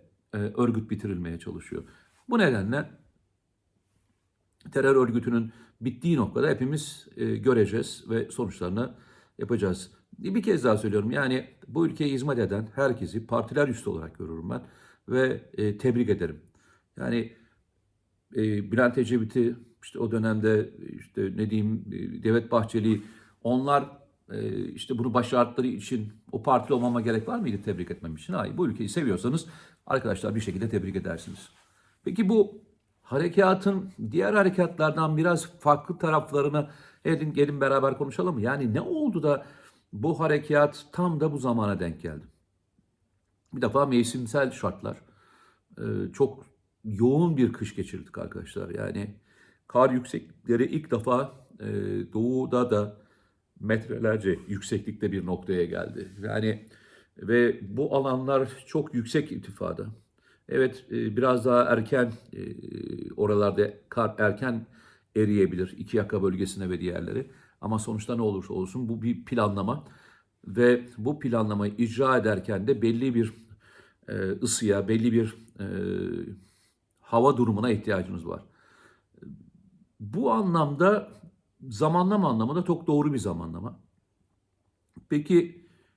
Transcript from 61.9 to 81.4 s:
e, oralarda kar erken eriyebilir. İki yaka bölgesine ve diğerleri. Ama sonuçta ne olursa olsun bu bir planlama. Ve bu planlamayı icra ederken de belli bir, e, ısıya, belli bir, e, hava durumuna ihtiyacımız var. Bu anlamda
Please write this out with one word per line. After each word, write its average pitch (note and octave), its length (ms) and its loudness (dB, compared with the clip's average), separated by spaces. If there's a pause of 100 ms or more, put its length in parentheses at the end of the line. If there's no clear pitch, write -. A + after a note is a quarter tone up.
e, - 800 -10
oralarda G2+ 600 2 (160)
kar A2+ 280 -2
erken A2+ 480 0 (500)
eriyebilir. F#2+ 640 2
İki - 200 -4
yaka G2+ 260 0
bölgesine F#2+ 460 -2
ve F2 100 -4
diğerleri. F2+ 520 -6 (300)
Ama A2 180 -2
sonuçta A2 360 -6
ne A#2 60 -2
olursa G2 320 -2
olsun A2 360 -4
bu A2+ 120 -6
bir A#2 240 -2
planlama. G#2 580 0 (640)
Ve A#2+ 500 4
bu A2 220 -4
planlamayı G#2 580 0
icra A#2+ 400 2
ederken G2+ 500 0
de G#2 140 2
belli A#2 340 0
bir, A2+ 180 2 (720)
e, A2 80 -8
ısıya, G2+ 720 0
belli A2+ 240 2
bir, A2 260 2 (220)
e, G2 60 -8 (1300)
hava A#2+ 380 4
durumuna A2+ 340 2
ihtiyacımız F#2 560 -2
var. E2+ 160 -8 (1600)
Bu A2 320 0
anlamda F3+ 760 2 (600)